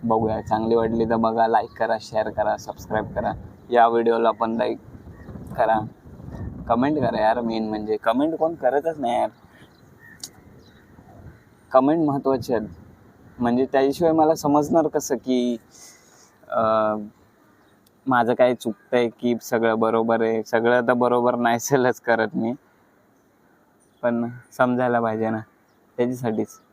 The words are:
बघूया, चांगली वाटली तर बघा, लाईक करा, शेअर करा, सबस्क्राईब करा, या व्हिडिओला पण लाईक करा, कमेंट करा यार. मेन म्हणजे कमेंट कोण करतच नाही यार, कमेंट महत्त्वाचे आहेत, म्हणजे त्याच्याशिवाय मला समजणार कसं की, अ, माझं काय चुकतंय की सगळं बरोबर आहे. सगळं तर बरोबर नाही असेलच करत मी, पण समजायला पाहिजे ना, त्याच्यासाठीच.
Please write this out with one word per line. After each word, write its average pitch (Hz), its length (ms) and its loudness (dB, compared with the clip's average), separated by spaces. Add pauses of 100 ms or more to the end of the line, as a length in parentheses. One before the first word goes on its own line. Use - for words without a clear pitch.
बघूया, 113 360 0
चांगली 110 340 0
वाटली 113 300 2
तर 113 120 0
बघा, 113 300 2
लाईक 113 320 0
करा, 113 220 0
शेअर 110 300 -4
करा, 107 260 -2
सबस्क्राईब 107 580 -8
करा, 110 180 -4 (380)
या 120 180 6
व्हिडिओला 117 420 2
पण 113 260 -2
लाईक 113 220 -2 (800)
करा, 110 220 2 (920)
कमेंट 135 300 2
करा 110 220 0
यार. 113 200 2
मेन 113 280 -4
म्हणजे 107 280 -4
कमेंट 135 380 0
कोण 160 200 -2
करतच 143 440 0
नाही 120 160 -2
यार, 110 140 0 (2500)
कमेंट 147 340 4
महत्त्वाचे 135 480 -2
आहेत, 107 140 -2 (680)
म्हणजे 123 340 0
त्याच्याशिवाय 139 400 2
मला 160 220 4
समजणार 151 540 2
कसं 143 280 -4
की, 123 400 -2 (920)
अ, 110 140 0 (1400)
माझं 123 280 2
काय 127 200 4
चुकतंय 120 540 -2 (120)
की 120 220 0
सगळं 113 360 0
बरोबर 113 440 2
आहे. 113 200 0
सगळं 117 460 2
तर 127 40 4
बरोबर 123 420 2
नाही 120 220 0
असेलच 127 440 0
करत 113 340 0
मी, 113 180 -2 (1500)
पण 117 260 0 (240)
समजायला 123 480 0
पाहिजे 110 300 -2
ना, 110 100 -4 (580)
त्याच्यासाठीच. 123 600 -2 (140)